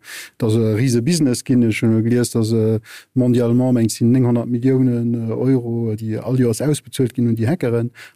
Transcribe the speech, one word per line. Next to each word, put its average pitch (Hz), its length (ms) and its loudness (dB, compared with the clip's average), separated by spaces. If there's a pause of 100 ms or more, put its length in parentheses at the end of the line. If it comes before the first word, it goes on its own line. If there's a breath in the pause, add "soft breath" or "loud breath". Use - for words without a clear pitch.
(380 loud breath)
Das 110 160 0
ist 113 60 2
ein 110 160 0
riesen 120 280 0
Business, 131 400 0
kind 123 220 2
ich 110 100 0
schon 113 260 2
gelesen, 120 380 0
dass, 110 140 0
äh, 110 260 2 (340 loud breath)
mondialement, 123 600 2
meinst 113 260 0
du, 120 60 2
neunhundert 120 420 2
Millionen, 120 840 0
äh, 110 40 -4
Euro, 117 600 -2
die 110 240 -6
all 127 220 -2
Jahres 117 220 0
ausbezahlt 135 520 -2
gehen 120 140 0
und 113 80 0
die 113 140 -2
Hackerin. 117 420 -2 (240 loud breath)